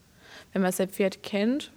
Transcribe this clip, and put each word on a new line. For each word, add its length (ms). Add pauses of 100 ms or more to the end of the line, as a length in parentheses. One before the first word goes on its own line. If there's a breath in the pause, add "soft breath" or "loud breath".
(520 loud breath)
Wenn 100
man 120
sein 160
Pferd 340
kennt, 540